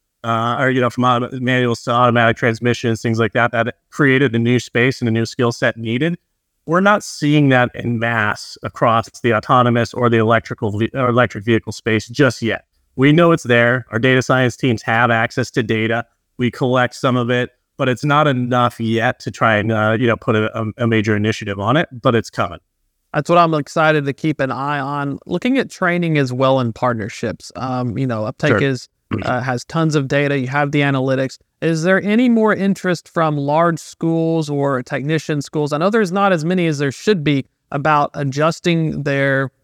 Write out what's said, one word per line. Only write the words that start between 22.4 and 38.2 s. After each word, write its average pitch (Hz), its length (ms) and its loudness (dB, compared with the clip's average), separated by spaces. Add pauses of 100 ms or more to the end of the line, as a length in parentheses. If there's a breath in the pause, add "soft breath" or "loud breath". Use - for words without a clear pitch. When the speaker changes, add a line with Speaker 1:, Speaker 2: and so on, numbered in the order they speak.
Speaker 2:
That's 151 160 -4
what 170 100 6
I'm 165 140 4
excited 156 500 0
to 139 80 -4
keep 143 300 -4
an 131 100 -2
eye 139 280 -4
on. 143 460 -4
Looking 240 320 -2
at 220 140 -2
training 175 460 0
as 131 160 0
well 131 260 2
in 117 140 -2
partnerships. 113 840 -6
Um, 123 420 -4
you 135 80 -2
know, 113 200 -4
Uptake 143 240 -2
Speaker 1:
Sure. 107 120 4
Speaker 2:
is, 135 280 -2 (340)
uh, 127 180 -2
has 127 240 -6
tons 160 300 0
of 139 120 0
data. 143 300 0
You 127 100 -4
have 143 240 -2
the 147 100 2
analytics. 135 580 -2 (220)
Is 160 220 -2
there 185 180 2
any 220 280 2
more 220 240 2
interest 185 560 -2
from 156 280 0
large 151 420 0
schools 165 720 -2
or 139 320 -2
technician 147 600 -4
schools? 147 320 -4
I 147 40 -2
know 170 120 0
there's 208 220 0
not 196 200 0
as 160 140 0
many 175 220 0
as 151 100 -2
there 139 140 -2
should 185 320 0
be 143 220 0 (260)
about 147 440 0
adjusting 151 880 -2